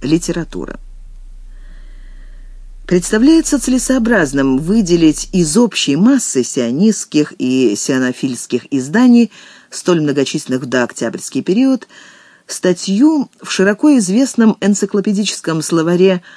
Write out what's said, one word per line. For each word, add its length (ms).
литература. 760
Представляется 720
целесообразным 1000
выделить 760
из 220
общей 400
массы 480
сионистских 920
и 380
сионофильских 960
изданий, 560
столь 320
многочисленных 600
в 20
дооктябрьский 760
период, 440
статью 840
в 120
широко 480
известном 600
энциклопедическом 1000
словаре 640